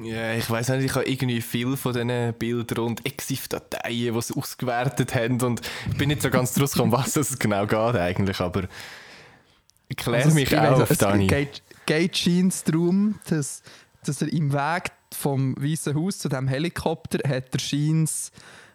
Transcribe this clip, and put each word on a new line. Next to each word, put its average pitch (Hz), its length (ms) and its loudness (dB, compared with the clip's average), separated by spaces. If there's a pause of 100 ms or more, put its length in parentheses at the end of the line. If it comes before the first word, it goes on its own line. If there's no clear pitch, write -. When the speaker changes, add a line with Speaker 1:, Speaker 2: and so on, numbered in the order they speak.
Speaker 1:
Ja, 113 300 -4
ich 113 160 -2
weiss 113 200 0
nicht, 131 140 2
ich 131 120 -2
habe 131 140 0
irgendwie 127 320 0
viel 123 360 -2
von 131 160 -2
diesen 120 400 0
Bildern 117 520 -2
und 117 200 -4
exif-Dateien, - 1080 -4
die 113 80 0
sie - 140 -8
ausgewertet 127 800 -2
haben 120 260 0
und 120 200 0 (280)
ich - 80 -4
bin 143 120 0
nicht 147 120 0
so 139 80 0
ganz 127 240 2
draus 139 200 2
gekommen, 117 180 2
was 120 240 0
es 139 240 0
genau 104 260 2
geht 110 300 2
eigentlich, 95 460 0
aber 90 220 -2 (1300)
klär 120 220 -2
Speaker 2:
Also 135 120 6
es, 160 60 6
Speaker 1:
mich 139 160 2
Speaker 2:
ich - 60 4
weiss, 131 240 6
Speaker 1:
auf, 117 100 2
Speaker 2:
es - 60 4
Speaker 1:
Dani. 101 300 4
Speaker 2:
geht, 143 360 0 (220)
geht 165 320 2
scheinbar 180 480 4
darum, 180 540 2 (100)
dass, 151 340 -2 (420)
dass 147 160 -4
er 156 120 -2
im 147 200 0
Weg 151 380 -2 (240)
vom 135 420 0
Weißen 147 380 -2
Haus 170 240 -2
zu - 100 -6
dem 135 200 -2
Helikopter 165 800 -2
hat 131 260 -2
er 143 60 -2
scheinbar, 151 520 0 (640)